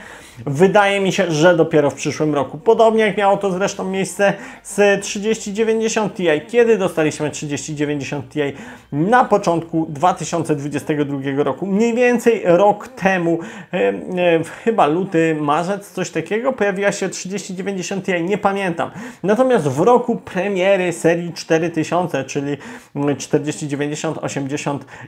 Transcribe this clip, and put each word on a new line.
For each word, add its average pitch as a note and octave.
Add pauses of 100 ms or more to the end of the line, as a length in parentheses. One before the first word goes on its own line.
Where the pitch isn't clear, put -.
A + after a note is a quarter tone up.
(460)
Wydaje G3
mi F#3+
się, F3
że E3
dopiero D3+
w C#3
przyszłym D3+
roku. C#3
Podobnie A3
jak F#3+
miało G3
to G3
zresztą F#3+
miejsce F#3+ (300)
z G3
trzydzieści G#3+
dziewięćdziesiąt A3
Ti. F#3 (240)
Kiedy A3+
dostaliśmy D#3
trzydzieści D3
dziewięćdziesiąt C#3+
Ti? D3+ (520)
Na G#3
początku E3
dwa D#3+
tysiące D#3+
dwudziestego D3
drugiego C#3
roku. C#3
Mniej A3
więcej A#3+
rok G3
temu, F3 (340)
e, F3+
e, G3 (720)
chyba G3+
luty, E3
marzec, E3+
coś F#3
takiego, G#3+
pojawiła G3+
się G3
trzydzieści F#3+
dziewięćdziesiąt F#3+
Ti. F3
Nie G3
pamiętam. F#3+ (320)
Natomiast G#3+
w C3
roku A#3
premiery F#3
serii E3+
cztery D#3+
tysiące, D#3+
czyli, C#3+ (400)
mm, C#3+
czterdzieści D3
dziewięćdziesiąt, D3
osiemdziesiąt C#3+ (240)